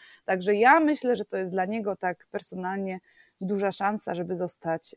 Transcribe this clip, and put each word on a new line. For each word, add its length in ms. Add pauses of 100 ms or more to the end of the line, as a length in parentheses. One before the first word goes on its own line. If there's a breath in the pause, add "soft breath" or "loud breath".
(240 loud breath)
Także 300
ja 260
myślę, 360
że 80
to 120
jest 160
dla 120
niego 320
tak 340
personalnie 680 (400 soft breath)
duża 320
szansa, 420
żeby 220
zostać 600